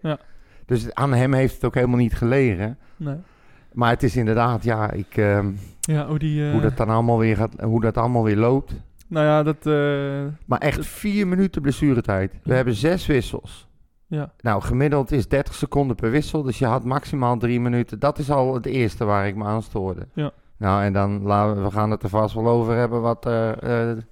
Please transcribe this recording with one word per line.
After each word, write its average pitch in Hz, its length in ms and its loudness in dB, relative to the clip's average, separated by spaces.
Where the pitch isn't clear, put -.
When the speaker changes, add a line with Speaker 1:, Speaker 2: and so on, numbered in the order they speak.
Speaker 1:
Ja. 156 160 -4
Speaker 2:
Dus 117 280 -2
aan 135 200 0
hem 127 200 4
heeft 131 220 2
het - 100 -4
ook 117 100 0
helemaal 123 220 2
niet 120 180 2
gelegen. 120 640 0
Speaker 1:
Nee. 143 180 -8
Speaker 2:
Maar 117 160 2
het 117 140 0
is 123 120 2
inderdaad, 117 480 0
ja, 110 280 0
ik, - 260 -8
ehm, 101 340 2
Speaker 1:
Ja, 147 260 -2
hoe 151 120 -2
die, 151 260 -2
eh, 147 60 -2
Speaker 2:
hoe 147 100 2
dat - 160 2
dan 110 120 0
allemaal 117 300 4
weer 110 160 4
gaat, 110 260 -2
hoe 113 200 0
dat 110 160 0
allemaal 117 260 2
weer 107 140 2
loopt. 123 360 2
Speaker 1:
Nou 156 180 0
ja, 151 180 4
dat, 151 220 -2
eh, 143 680 0
Speaker 2:
Maar 127 140 -2
echt 147 160 0
Speaker 1:
dat 151 100 -6
Speaker 2:
vier 202 420 -2
minuten 180 340 0
blessuretijd. 120 720 0
We - 60 -4
Speaker 1:
Ja. 127 60 4
Speaker 2:
hebben 123 200 2
zes 160 300 0
wissels. - 600 -2
Speaker 1:
Ja. 151 240 -6
Speaker 2:
Nou, 104 200 0
gemiddeld 139 500 0
is 135 160 0
dertig 139 260 0
seconden 139 420 0
per 113 160 -2
wissel, 151 320 0
dus 127 160 -4
je 139 60 2
had 120 180 2
maximaal 123 540 -2
drie 120 220 0
minuten. 120 400 -2
Dat 147 200 0
is 143 120 -2
al 131 220 2
het 120 120 -4
eerste 120 400 -2
waar 101 220 2
ik 98 80 -4
me 107 80 -6
aan 107 200 -2
stoorde. 95 500 -6
Speaker 1:
Ja. 147 180 -4
Speaker 2:
Nou, 98 260 2
en 101 100 2
dan 101 280 0
la-, 104 340 2
we 98 160 -2
gaan 107 200 0
het 107 120 -4
er 101 60 -2
vast 107 260 0
wel 113 120 0
over 117 280 2
hebben 120 260 0
wat, 117 240 -2
eh, 113 260 0
eh, 117 460 -2